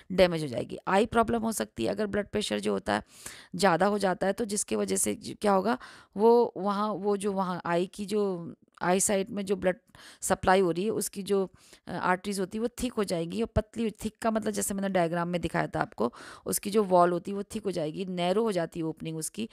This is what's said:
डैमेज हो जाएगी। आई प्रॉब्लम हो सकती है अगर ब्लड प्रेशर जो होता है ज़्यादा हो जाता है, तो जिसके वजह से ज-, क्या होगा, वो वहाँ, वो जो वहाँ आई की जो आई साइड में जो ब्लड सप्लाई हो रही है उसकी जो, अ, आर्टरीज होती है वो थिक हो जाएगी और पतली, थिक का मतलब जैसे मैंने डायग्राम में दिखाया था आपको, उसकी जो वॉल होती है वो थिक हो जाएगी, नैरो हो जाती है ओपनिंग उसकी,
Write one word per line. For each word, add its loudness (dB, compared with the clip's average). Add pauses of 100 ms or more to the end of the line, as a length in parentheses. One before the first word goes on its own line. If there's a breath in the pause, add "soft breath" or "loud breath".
(120)
डैमेज 4
हो -2
जाएगी। -6 (100)
आई 4
प्रॉब्लम 0
हो -2
सकती -4
है 0
अगर -2
ब्लड -4
प्रेशर -2
जो -2
होता -2
है -2 (520 loud breath)
ज़्यादा 6
हो 2
जाता 0
है, 2
तो -4
जिसके -4
वजह 0
से 0
ज-, -10
क्या 4
होगा, 2 (400 loud breath)
वो 6 (100)
वहाँ, -2
वो 0
जो -2
वहाँ -2
आई 0
की -10
जो -2 (280)
आई 4
साइड 0
में -6
जो 0
ब्लड 0 (440 loud breath)
सप्लाई 4
हो 4
रही -2
है 0
उसकी -4
जो, 0 (360 loud breath)
अ, -10
आर्टरीज -2
होती -4
है -4
वो -2
थिक -4
हो 0
जाएगी -4
और -2
पतली, -2
थिक -8
का 0
मतलब -2
जैसे -4
मैंने -2
डायग्राम 2
में -2
दिखाया -2
था -4
आपको, 0 (320 loud breath)
उसकी -4
जो 2
वॉल 6
होती -4
है -6
वो -6
थिक -10
हो -4
जाएगी, -4
नैरो 0
हो 0
जाती -4
है -2
ओपनिंग -6
उसकी, -8